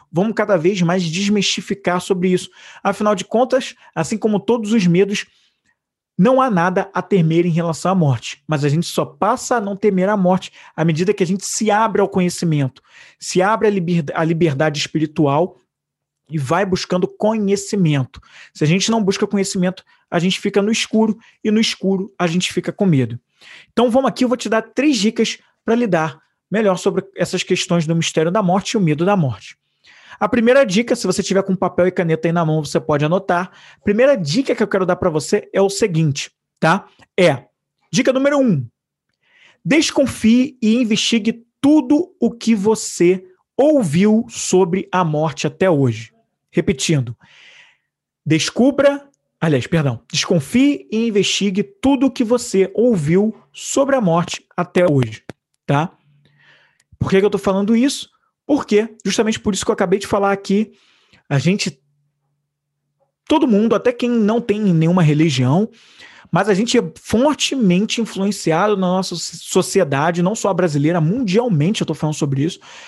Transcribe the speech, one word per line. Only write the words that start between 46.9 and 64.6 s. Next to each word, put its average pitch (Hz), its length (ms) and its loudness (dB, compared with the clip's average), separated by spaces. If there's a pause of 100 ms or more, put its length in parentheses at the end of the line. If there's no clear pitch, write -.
descubra, 277 840 2 (320)
aliás, 131 280 0
perdão, 143 340 -2 (100)
desconfie 240 800 0
e 226 160 -2
investigue 202 540 0
tudo 262 460 0
o 254 40 2
que 254 120 -4
você 208 500 0
ouviu 208 600 2 (180)
sobre 277 420 -2
a 254 60 0
morte 170 460 -2 (100)
até 175 320 0
hoje, 123 340 0 (400)
tá? 151 280 -2 (1080)
Por - 140 -4
que 190 80 4
que 196 60 2
eu 208 40 2
tô 202 80 -2
falando 202 380 0
isso? 262 340 -2 (380)
Porque, 226 480 0 (100)
justamente 214 340 0
por 208 140 -2
isso 190 100 -6
que - 60 0
eu 226 40 0
acabei 196 260 0
de - 80 -10
falar 196 240 0
aqui, 196 400 -2 (580)
a 139 80 0
gente, 175 420 -2 (1500)
todo 302 200 2
mundo, 220 280 2
até 240 180 0
quem 240 160 -4
não 233 320 0
tem 208 180 -4
nenhuma 170 440 2